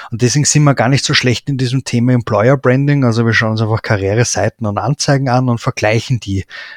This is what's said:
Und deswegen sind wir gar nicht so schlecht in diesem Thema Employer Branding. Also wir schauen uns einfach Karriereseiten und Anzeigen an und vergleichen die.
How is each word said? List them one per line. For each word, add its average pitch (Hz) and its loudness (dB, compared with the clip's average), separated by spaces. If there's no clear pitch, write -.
Und 110 -6
deswegen 123 2
sind 151 2
wir 139 4
gar 113 0
nicht 135 2
so 131 -2
schlecht 123 -2
in 139 -2
diesem 127 -2
Thema 123 0
Employer 113 2
Branding. 139 2
Also 117 2
wir 113 2
schauen 110 2
uns 110 -2
einfach 110 0
Karriereseiten 104 -2
und 104 -2
Anzeigen 135 -2
an 127 0
und 117 0
vergleichen 110 -2
die. 98 -6